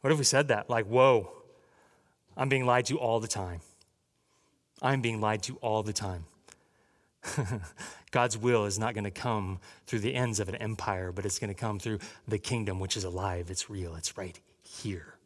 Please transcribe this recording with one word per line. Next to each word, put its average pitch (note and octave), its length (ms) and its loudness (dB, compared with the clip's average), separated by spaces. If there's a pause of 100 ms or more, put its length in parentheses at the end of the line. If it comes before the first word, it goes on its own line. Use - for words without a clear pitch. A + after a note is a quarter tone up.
What C3+ 100 4
if D#3 60 4
we C#3 60 0
said C#3+ 240 4
that? G#2 200 2
Like, A2+ 180 0
"Whoa, A#2+ 460 6 (1040)
I'm C3 140 0
being C3 160 4
lied B2 200 6
to C#3 120 0
all A2+ 220 2
the A2 80 -6
time. F2+ 320 -4 (1200)
I'm C3+ 180 2
being A2+ 200 0
lied G#2+ 240 2
to B2+ 120 -8
all A2 260 0
the G#2 120 -4
time." F2+ 320 -6 (1000)
<laughs> - 880 -6
God's A#2+ 260 4
will A2+ 300 4
is G2+ 120 -2
not A2 160 0
gonna G2+ 160 -2
come F#2+ 500 -2 (260)
through A2+ 140 -2
the B2 140 -2
ends A#2 260 0
of F#2+ 100 0
an - 60 -6
empire, G2+ 540 -4
but F#2+ 140 -6
it's G2+ 140 -2
gonna G2+ 160 -4
come G#2+ 240 -4
through G#2 220 -4 (280)
the G#2 100 -2
kingdom, G2+ 400 -2
which F#2+ 200 -2
is F#2+ 60 -4
alive, F2+ 460 -4
it's - 200 -8
real, F2+ 240 -6
it's - 240 -8
right F#2 200 -10 (240)
here. - 520 -10 (120)